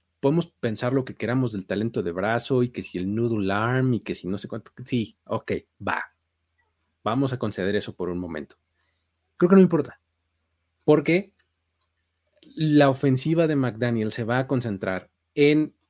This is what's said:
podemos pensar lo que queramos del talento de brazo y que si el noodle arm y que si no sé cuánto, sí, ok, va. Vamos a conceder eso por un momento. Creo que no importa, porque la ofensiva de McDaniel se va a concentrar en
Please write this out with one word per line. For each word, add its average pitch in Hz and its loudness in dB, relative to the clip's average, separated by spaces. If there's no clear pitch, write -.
podemos 160 0
pensar 123 -4
lo 131 0
que 98 -14
queramos 120 -2
del 98 -8
talento 110 -4
de 87 -4
brazo 117 0
y 123 -2
que 98 -10
si - -10
el 95 -4
noodle 110 -2
arm 123 0
y 98 -2
que - -6
si - -12
no 98 -4
sé - -12
cuánto, - -12
sí, 117 -4
ok, - -6
va. - -6
Vamos 127 0
a 123 -6
conceder 101 -2
eso 95 -4
por 90 -6
un 90 -4
momento. 78 -10
Creo 175 4
que 196 6
no 190 10
importa, 165 2
porque 160 2
la 147 6
ofensiva 139 2
de 156 0
McDaniel 117 -2
se 120 -6
va 120 0
a 131 -2
concentrar 104 -4
en 151 4